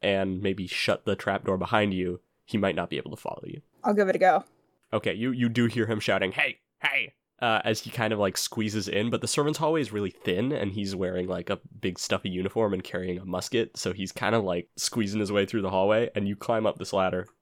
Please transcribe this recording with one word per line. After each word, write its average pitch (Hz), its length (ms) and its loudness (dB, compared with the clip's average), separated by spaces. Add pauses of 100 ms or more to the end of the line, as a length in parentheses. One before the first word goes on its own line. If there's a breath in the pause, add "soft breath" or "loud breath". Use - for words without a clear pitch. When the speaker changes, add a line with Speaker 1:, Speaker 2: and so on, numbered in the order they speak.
Speaker 1:
and 98 400 0
maybe 98 240 -2
shut - 380 -2
the 101 100 2
trapdoor 98 440 0
behind 104 360 2
you, 90 240 -2 (260)
he - 140 -2
might 98 160 2
not 87 160 -2
be 76 60 -4
able - 160 -8
to - 40 -8
follow - 280 -10
you. - 160 -12 (240)
Speaker 2:
I'll 208 100 2
give 202 140 4
it 190 80 2
a - 20 -2
go. 185 240 6 (500)
Speaker 1:
Okay, 107 220 0
you, 117 160 0
you 120 180 4
do 117 180 4
hear 113 200 2
him 107 140 0
shouting, 95 320 2
"Hey, 143 260 0 (240)
hey!" 139 320 -2 (260)
uh, 110 240 4
as 110 180 0
he 113 80 -12
kind 110 220 0
of, 107 60 0
like, 98 180 2
squeezes 107 520 -2
in, 107 220 0
but 113 100 0
the 110 80 -4
servants' 147 320 0
hallway 160 220 2
is 104 100 -6
really 104 180 0
thin, 104 400 -2
and 101 220 -2
he's 98 240 -4
wearing, 92 320 -2
like, 90 220 -4
a 98 100 -4 (200)
big 92 200 -4
stuffy 98 300 -2
uniform 98 440 0
and 92 80 -2
carrying 90 380 -6
a 98 40 -12
musket, 92 520 -2
so - 160 -4
he's 95 180 -6
kind 107 240 0
of, 113 80 2
like, 87 320 -2
squeezing 107 460 -2
his 101 100 0
way 101 160 4
through 107 160 -2
the 92 80 0
hallway, 104 460 2
and 98 100 0
you 101 80 -2
climb 110 320 0
up 87 120 0
this - 140 -10
ladder, 92 360 0 (140)